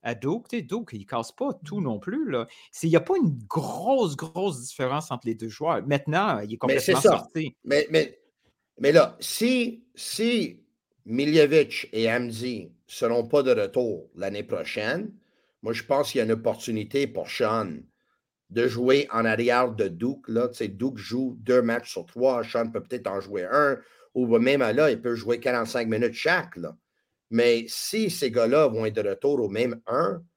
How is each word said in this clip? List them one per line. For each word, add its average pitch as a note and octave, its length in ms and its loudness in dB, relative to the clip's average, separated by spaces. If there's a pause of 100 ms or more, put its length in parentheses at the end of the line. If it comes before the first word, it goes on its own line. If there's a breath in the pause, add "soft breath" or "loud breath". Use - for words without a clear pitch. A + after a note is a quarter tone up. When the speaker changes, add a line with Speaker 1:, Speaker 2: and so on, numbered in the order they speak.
Speaker 1:
à A#2 140 -4
Duke. D#3+ 320 -4
Tu A#3+ 80 -6
sais, A3 60 -4
Duke, A3 320 -8
il G2+ 120 -12
casse A#2 240 -6
pas - 220 -6 (120)
tout - 140 -8
Speaker 2:
Mhm. F3+ 60 -2
Speaker 1:
non A2 160 -2
plus, C4+ 280 -4
là. A#2+ 200 -2 (240 loud breath)
C'est, - 160 -4
il - 20 2
y E3 60 4
a D#3+ 40 6
pas F4+ 160 -2
une E3+ 220 0 (100)
grosse, F3 680 -2
grosse D#3+ 500 -6
différence C#3+ 460 -4
entre A#2+ 160 -6
les A2+ 80 -2
deux A2+ 120 -8
joueurs. C3 380 -2
Maintenant, D3 540 0
il G#2+ 140 -8
est - 120 -14
Speaker 3:
Mais C3+ 140 2
c'est - 120 2
Speaker 1:
complètement C3+ 100 4
Speaker 3:
ça. F3+ 160 8
Speaker 1:
sorti. - 360 -6 (100)
Speaker 3:
Mais, C#3+ 260 2
mais, D#3 280 2 (600)
mais - 100 4
là, D#3 300 6
si, A#3+ 640 0 (100)
si G#3+ 680 -2 (460)
Miljevic D3 880 4
et A2+ 200 2
Hamdi A#2 600 -6 (160)
seront A#2 400 0
pas C#3+ 160 4
de B2+ 80 4
retour G#2 640 0
l'année G2 260 -6
prochaine, A2+ 680 -4 (500 soft breath)
moi, A2+ 120 -4
je - 80 -8
pense C#3 280 0
qu'il C3 100 0
y - 20 2
a - 20 2
une A2+ 80 2
opportunité A2+ 760 -2
pour F#2+ 220 -8
Sean A2 400 0 (800)
de A#2 180 0
jouer B2 460 2
en A2+ 140 2
arrière A#2+ 440 4
de G#2+ 180 -2
Duke, A2 380 -6
là. A#2 220 0
Tu A#2+ 60 -10
sais, G#2+ 140 -6
Duke A2+ 280 -6
joue A#2+ 440 -6
deux B2 200 4
matchs A#2 320 -2
sur F2 140 -10
trois. B2 360 0
Sean A#2 280 -2
peut A2+ 120 -6
peut-être B2 260 -8
en G2 120 -4
jouer G2 240 -6
un. C#3 340 2 (360 loud breath)
Ou B2+ 120 0 (120)
même C3+ 220 4
là, C3 300 4
il A2+ 120 -2
peut A#2+ 120 -2
jouer A2+ 240 -2
quarante-cinq A#2+ 480 -2
minutes A2+ 280 0
chaque, F3 420 -2
là. E2 180 -10 (560)
Mais A#2 380 4
si A3 400 -2
ces C3+ 220 -2
gars-là B2 380 4
vont A2+ 180 -2
être G#2+ 100 -4
de G#2 100 -2
retour C#3 320 0
au G#2+ 120 -2
même A#2 360 -2
un E3+ 360 -2 (140)